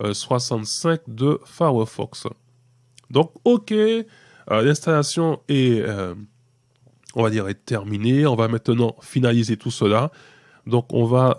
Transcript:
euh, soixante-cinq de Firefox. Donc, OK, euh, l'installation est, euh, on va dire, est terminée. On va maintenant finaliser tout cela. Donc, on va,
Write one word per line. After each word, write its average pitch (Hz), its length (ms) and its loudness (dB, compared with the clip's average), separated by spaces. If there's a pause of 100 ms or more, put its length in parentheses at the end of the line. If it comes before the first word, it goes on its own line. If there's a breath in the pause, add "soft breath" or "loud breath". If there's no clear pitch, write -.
euh, 107 120 -4
soixante-cinq 127 920 -4
de 127 360 -2
Firefox. - 840 -4 (840)
Donc, 147 220 2 (120)
OK, 240 280 2
euh, 220 320 0 (440 soft breath)
l'installation 147 1000 0
est, 127 320 2
euh, 98 340 -6 (1000)
on 117 80 0
va 110 80 4
dire, 104 180 -2
est 101 180 -8
terminée. 110 600 0
On 127 100 2
va 113 120 2
maintenant 117 540 0
finaliser 117 540 0
tout - 160 -8
cela. 110 380 0 (560 soft breath)
Donc, 120 280 0
on 120 100 2
va, 127 340 4